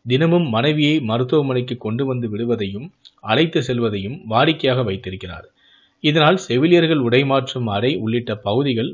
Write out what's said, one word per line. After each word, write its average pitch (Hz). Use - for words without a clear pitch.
தினமும் 165
மனைவியை 147
மருத்துவமனைக்கு 127
கொண்டு 117
வந்து 123
விடுவதையும், 110
அழைத்து 151
செல்வதையும் 117
வாடிக்கையாக 131
வைத்திருக்கிறார். 95
இதனால் 156
செவிலியர்கள் 160
உடை 127
மாற்றும் 131
அறை 117
உள்ளிட்ட 110
பகுதிகள் 117